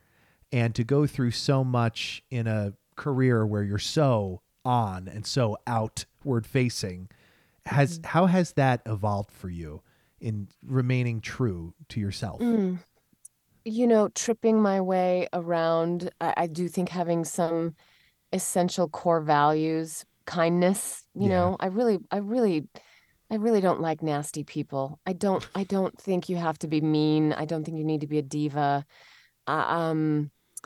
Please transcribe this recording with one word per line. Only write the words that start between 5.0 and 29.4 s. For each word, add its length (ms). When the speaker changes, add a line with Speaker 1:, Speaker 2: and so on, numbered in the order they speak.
Speaker 1:
and 180
so 320
outward 800
facing. 640
Has, 340
Speaker 2:
Mm-hmm. 100
Speaker 1:
how 180
has 260
that 320
evolved 460
for 180
you 320
in 280
remaining 580
true 520
to 100
yourself? 420
Speaker 2:
Mm. 380
You 220
know, 220
tripping 520
my 200
way 520
around, 800
I, 160
I 100
do 200
think 220
having 340
some 520
essential 560
core 320
values, 840
kindness, 800
you 140
Speaker 1:
Yeah. 0
Speaker 2:
know? 300
I 80
really, 320
I 60
really, 500
I 40
really 260
don't 200
like 220
nasty 400
people. 600
I 80
don't, 420
I 80
Speaker 1:
<laughs> 20
Speaker 2:
don't 340
think 300
you 80
have 220
to 80
be 140
mean. 520
I 120
don't 180
think 140
you 80
need 160
to 60
be 120
a 40
diva. 600